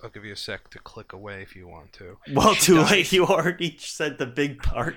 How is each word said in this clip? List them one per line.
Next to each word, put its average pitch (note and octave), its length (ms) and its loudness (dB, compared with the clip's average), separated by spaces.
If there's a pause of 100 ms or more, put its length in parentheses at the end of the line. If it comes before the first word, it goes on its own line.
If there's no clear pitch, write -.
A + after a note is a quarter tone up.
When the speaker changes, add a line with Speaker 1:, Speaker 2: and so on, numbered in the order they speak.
Speaker 1:
I'll A#2 60 -14
give G#2 160 -18
you G#2 80 -12
a G2 40 -14
sec - 340 -12
to - 80 -20
click - 340 -20
away G2+ 300 -14
if - 120 -20
you F#2 140 -20
want D#2+ 260 -20
to. F#2+ 220 -20 (160)
Speaker 2:
Well, G3+ 220 6
Speaker 1:
She - 120 0
Speaker 2:
too F3+ 100 8
Speaker 1:
dies. D#3 140 6
Speaker 2:
late. F#3 220 2
<laughs> - 0 -
You F#3 140 4
already E3+ 520 0
said - 380 -8
the C#3+ 100 -4
big C#3+ 360 -4
part. - 340 -2